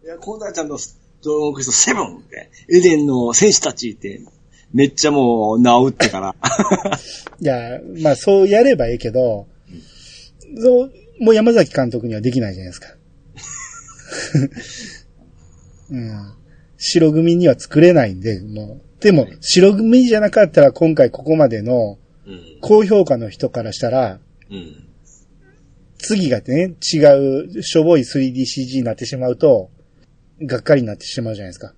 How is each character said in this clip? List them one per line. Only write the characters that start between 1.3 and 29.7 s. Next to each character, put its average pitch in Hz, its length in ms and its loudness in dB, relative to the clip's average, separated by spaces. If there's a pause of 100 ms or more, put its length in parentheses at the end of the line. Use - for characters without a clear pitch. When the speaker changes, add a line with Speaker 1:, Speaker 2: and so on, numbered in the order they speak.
Speaker 1:
ラ 151 40 0
ゴ 147 120 -4
ン - 20 -8
ク 135 80 -8
エ - 20 -4
ス 131 40 -4
ト 127 40 -4
セ - 220 0
ブ 214 80 -4
ン 90 160 -10
っ - 60 -20
て、 - 260 -20 (200)
エ 175 120 6
デ 175 140 4
ン 147 100 0
の 123 280 -2
戦 196 200 2
士 - 80 -2
た 143 100 -6
ち 120 200 -10
っ 101 40 -16
て、 101 260 -16 (520)
め 135 120 4
っ 139 80 -4
ち - 140 -2
ゃ 147 40 2
も 117 420 0
う、 117 80 2
名 120 160 6
を 127 100 4
打 135 40 -2
っ - 20 -10
て - 160 -2
か 95 100 -8
ら。 - 160 -8
Speaker 2:
<laughs> - 1040 -6
い 165 60 -8
や、 120 340 -6 (220)
ま 151 100 2
あ、 131 40 2
そ 196 260 2
う 190 60 4
や 208 160 4
れ 269 120 4
ば 123 140 -4
い 120 60 -4
い - 20 -8
け 117 140 -8
ど、 113 340 -2 (1040)
Speaker 1:
う 240 80 -18
ん。 - 20 -6
Speaker 2:
そ 247 240 4
う、 269 60 -18 (280)
も 220 120 4
う 220 40 6
山 226 180 4
崎 196 200 2
監 127 180 -2
督 117 160 -8
に 110 80 -8
は 104 60 -8
で 120 100 -2
き 127 100 -2
な 107 80 -4
い 92 60 -12
じ 95 40 -16
ゃ 92 40 -16
な 90 60 -16
い - 0 -
で 87 40 -18
す - 80 -20
か。 - 140 -20 (1160)
<laughs> - 1800 -10
う 131 60 -8
ん。 104 360 -12 (440)
白 160 340 0
組 165 240 2
に 175 120 2
は 135 120 2
作 - 220 -2
れ 175 120 6
な 143 120 4
い 98 80 -6
ん 92 60 -12
で、 101 220 -6
も 107 400 -16
う。 - 200 -20
で 208 100 6
も、 151 160 4 (140)
白 190 340 4
組 226 280 4
じ 233 120 2
ゃ 214 40 0
な 208 100 0
か 214 140 4
っ 160 80 0
た 160 100 4
ら 135 100 6
今 160 240 0
回 131 160 -2
こ - 120 -18
こ 156 120 0
ま 147 140 2
で 110 120 -6
の、 110 360 -2 (280)
Speaker 1:
う - 60 -20
ん。 90 100 -20 (200)
Speaker 2:
高 214 240 4
評 196 200 2
価 135 120 0
の 113 120 -10
人 127 200 -6
か 120 140 -8
ら 107 100 -10
し - 60 -14
た 123 100 -4
ら、 113 300 -2 (300)
Speaker 1:
う 98 60 -18
ん。 80 320 -18 (1120)
Speaker 2:
次 190 320 -4
が 110 120 -2
ね、 165 340 -2 (180)
違 160 40 -2 (600)
う、 104 60 -10
し - 140 -2
ょ 156 60 4
ぼ 165 140 4
い 131 60 2
ス 139 160 -6
リ 135 100 -2
ー 123 40 -10
デ 127 60 -8
ィ - 40 -2
ー - 20 -2
シ 135 180 -8
ー - 20 -8
ジ 127 120 -10
ー - 20 -2
に 120 60 -4
な 113 80 -4
っ - 20 -8
て 120 100 -14
し 139 120 -10
ま 127 120 -4
う 123 80 -4
と、 107 320 2 (720)